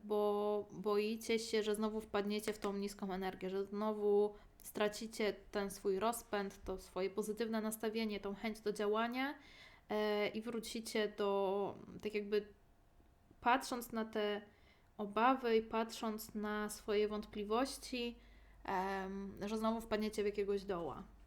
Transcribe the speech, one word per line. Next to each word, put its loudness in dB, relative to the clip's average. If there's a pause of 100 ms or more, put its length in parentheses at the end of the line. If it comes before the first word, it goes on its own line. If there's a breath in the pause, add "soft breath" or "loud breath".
bo 2
boicie 2
się, 0
że 2
znowu 0
wpadniecie 0
w -6
tą -2
niską -4
energię, -4
że 0
znowu 2 (280 loud breath)
stracicie 0 (180)
ten -2
swój 0
rozpęd, -2
to -4
swoje -2
pozytywne -2
nastawienie, -2
tą -4
chęć -4
do 0
działania, 0 (560 loud breath)
e, 2
i -4
wrócicie -2
do, 2 (280)
tak -4
jakby 0 (920)
patrząc 0
na -2
te -2 (560 loud breath)
obawy 6
i 6
patrząc -2
na -2
swoje 2
wątpliwości, -2 (460 loud breath)
em, -2
że -2
znowu 0
wpadniecie -2
w 2
jakiegoś 0
doła. -4 (240)